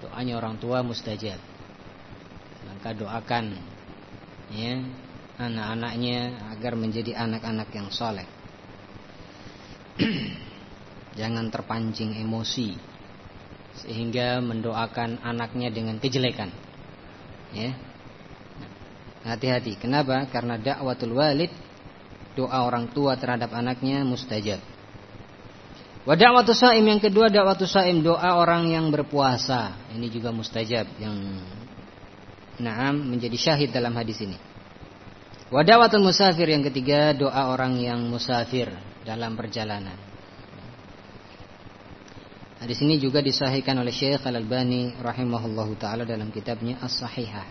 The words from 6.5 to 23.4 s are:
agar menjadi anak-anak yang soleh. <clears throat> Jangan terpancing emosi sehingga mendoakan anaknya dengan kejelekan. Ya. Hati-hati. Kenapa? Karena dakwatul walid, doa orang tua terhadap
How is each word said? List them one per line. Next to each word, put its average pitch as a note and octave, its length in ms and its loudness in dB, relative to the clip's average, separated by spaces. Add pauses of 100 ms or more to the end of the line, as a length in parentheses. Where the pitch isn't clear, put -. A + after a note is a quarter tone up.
agar A#2 240 -6
menjadi A2+ 400 -2
anak-anak A2 560 -4
yang G2+ 160 -10
soleh. G3 400 -6 (1700)
<clears throat> - 1200 -6
Jangan A2+ 300 -2
terpancing A2 720 -4
emosi A2 560 -4 (960)
sehingga A#2 640 -2
mendoakan A#2 880 -2
anaknya A#2+ 480 -4
dengan A2 240 -4
kejelekan. B2 560 -2 (1000)
Ya. A2+ 200 -6 (1500)
Hati-hati. A#2 560 -2
Kenapa? C3 480 0
Karena A#2 320 -4
dakwatul B2+ 560 -2
walid, D3+ 320 4 (880)
doa B2+ 280 2
orang A#2+ 280 0
tua C#3 240 2
terhadap A#2+ 380 -2